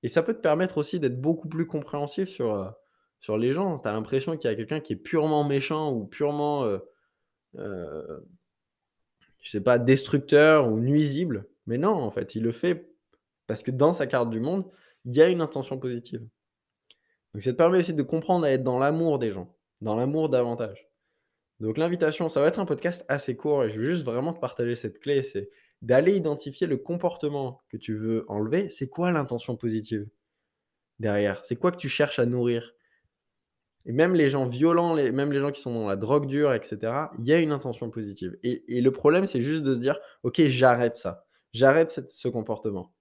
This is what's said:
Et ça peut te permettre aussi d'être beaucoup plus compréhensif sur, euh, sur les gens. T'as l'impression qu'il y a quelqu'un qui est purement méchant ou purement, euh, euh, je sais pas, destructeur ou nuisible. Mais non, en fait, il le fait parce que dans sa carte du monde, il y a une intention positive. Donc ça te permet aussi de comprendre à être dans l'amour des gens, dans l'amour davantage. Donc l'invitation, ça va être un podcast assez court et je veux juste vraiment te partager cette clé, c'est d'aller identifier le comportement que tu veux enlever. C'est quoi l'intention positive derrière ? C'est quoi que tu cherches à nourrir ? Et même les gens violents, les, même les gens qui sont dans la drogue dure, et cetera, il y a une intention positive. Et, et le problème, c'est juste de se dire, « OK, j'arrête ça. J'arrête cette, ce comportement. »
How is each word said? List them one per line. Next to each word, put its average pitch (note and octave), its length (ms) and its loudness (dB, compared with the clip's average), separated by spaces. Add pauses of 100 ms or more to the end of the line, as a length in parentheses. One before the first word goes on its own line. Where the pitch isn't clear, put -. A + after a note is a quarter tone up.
Et B2 60 -2
ça E3+ 120 2
peut A3 140 -2
te A3 60 -18
permettre E3+ 360 2
aussi D3+ 220 -2
d'être B2 200 0
beaucoup D#3+ 280 -2
plus D#3+ 180 -2
compréhensif D3 640 -4
sur, A#2 240 -2
euh, G2 160 -4 (520)
sur G#2+ 160 -4
les A#2+ 160 2
gens. F3 260 -2
T'as G#2 140 -4
l'impression C3 440 -2
qu'il C#3+ 120 -2
y A2 40 0
a - 20 -2
quelqu'un A#2 260 -6
qui - 120 -6
est G2 40 -6
purement D3+ 460 0
méchant C#3+ 480 -2
ou A2+ 140 -4
purement, D3 600 -2
euh, G2+ 120 -2 (800)
euh, E2 640 -10 (1200)
je - 80 -16
sais G#2 120 -6
pas, B2 180 4
destructeur C#3 920 4
ou A2 80 0
nuisible. C#3 680 0 (180)
Mais A#2 140 -2
non, G3 140 2
en B2+ 180 -2
fait, - 240 -6
il A2+ 80 -4
le A2+ 80 0
fait E3+ 420 -4 (540)
parce - 160 -6
que - 80 -4
dans C#3+ 220 4
sa E3+ 120 -2
carte A#2+ 240 0
du A2+ 100 -4
monde, F#3 300 -4 (360)
il B2 100 -8
y D3+ 80 8
a F3 60 8
une F3 120 0
intention C#3 380 -6
positive. A#2+ 480 -8 (1080)
Donc G#2 100 -10
ça B2+ 100 0
te B2 40 -6
permet F3 200 6
aussi F3 160 2
de D3 100 0
comprendre D#3+ 420 0
à C#3 60 4
être C3 120 2
dans B2 140 0
l'amour D3+ 400 2
des A#2 140 -2
gens, F#2 240 -12 (240)
dans G#2+ 160 -2
l'amour C#3+ 320 0
davantage. A#2+ 640 -2 (720)
Donc A2 160 -2
l'invitation, E3 500 0
ça C#3+ 140 0
va D3 60 6
être F#3 120 0
un G3 60 0
podcast E3+ 420 -4
assez C3+ 300 -4
court C#3+ 260 0
et A2 60 0
je G#2+ 100 -8
veux A2+ 100 -2
juste E3+ 140 -2
vraiment B2+ 300 -4
te - 80 -12
partager A#2+ 340 -2
cette G#2+ 240 -10
clé, C#3 240 0
c'est G2+ 260 -8 (320)
d'aller C#3+ 340 6
identifier D#3 520 -2
le D#3+ 100 0
comportement D3 920 -4
que A2+ 80 -12
tu A2 180 -6
veux A2 320 -2
enlever. A2+ 420 -2
C'est C3 200 -8
quoi F3 220 0
l'intention C3 440 -2
positive A2 520 -4 (920)
derrière ? G2+ 460 0
C'est A#2+ 100 -4
quoi C#3 160 0
que C3+ 60 -10
tu C#3 120 -6
cherches - 300 0
à A#2+ 60 4
nourrir ? A#2+ 480 0 (1120)
Et A2+ 80 -8
même E3 200 4
les D3+ 160 6
gens C3+ 160 0
violents, E3 480 2
les, C#3 180 2
même C#3 200 0
les C#3 80 0
gens C#3+ 120 -2
qui C#3 100 -12
sont B2 120 -6
dans A2 140 -4
la G2 80 0
drogue C3+ 320 0
dure, C#3 260 2
et A2 100 0
cetera, A#2+ 540 -4
il A#2 80 -6
y C#3 80 4
a E3+ 60 6
une D#3+ 120 2
intention B2+ 380 -6
positive. G2+ 540 -10
Et, B2 340 -4
et B2 40 2
le C3 100 6
problème, E3 340 4
c'est C3 160 -2
juste D3+ 220 -2
de C3+ 100 2
se A#2+ 60 0
dire, « C3+ 200 0 (240)
OK, B2 240 -2
j'arrête B2 480 4
ça. - 300 -10 (280)
J'arrête C#3 360 6
cette, - 220 -10
ce - 160 -6
comportement. » G#2+ 720 -6